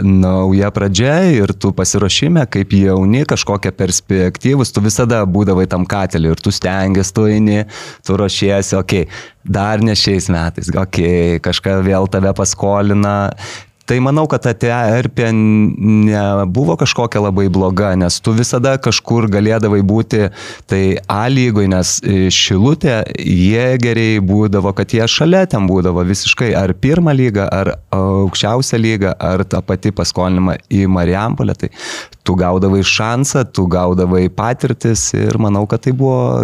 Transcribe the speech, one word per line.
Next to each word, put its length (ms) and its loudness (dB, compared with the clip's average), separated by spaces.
nauja 720 2
pradžia 460 0
ir 240 2
tu 200 -2
pasiruošime, 760 0
kaip 240 -2
jauni, 560 2
kažkokia 480 -2
perspektyvus, 960 0
tu 80 0
visada 460 0
būdavai 420 2
tam 160 -2
kateliu 480 -2
ir 80 -4
tu 100 -2
stengies, 640 -2
tu 160 2
eini, 380 2
tu 140 -2
ruošiesi, 640 0
okei, 240 0
dar 400 0
ne 80 2
šiais 400 0
metais, 400 -4
okei, 680 0
kažką 440 -2
vėl 240 0
tave 260 0
paskolina. 960 0
Tai 180 -2
manau, 240 2
kad 160 -2
ta 160 -2
terpė 720 0
n-, 800 2
nebuvo 640 0
kažkokia 480 -2
labai 320 0
bloga, 400 2
nes 240 0
tu 160 -2
visada 480 0
kažkur 480 0
galėdavai 560 2
būti, 460 0
tai 400 0
A 260 -2
lygoj, 400 2
nes, 220 0
e, 320 2
Šilutė, 720 0
Jėgeriai 1120 0
būdavo, 480 2
kad 160 -2
jie 160 0
šalia 400 2
ten 240 0
būdavo 320 2
visiškai, 560 -2
ar 160 0
pirmą 400 0
lygą, 320 2
ar 300 -2
aukščiausią 920 0
lygą, 400 0
ar 240 -2
tą 160 -4
patį 320 -2
paskolinimą 640 -2
į 160 2
Marijampolę. 640 0
Tai 160 -6
tu 160 0
gaudavai 400 2
šansą, 640 0
tu 240 -2
gaudavai 640 2
patirtis 800 -2
ir 240 -2
manau, 320 0
kad 160 -4
tai 80 0
buvo 520 0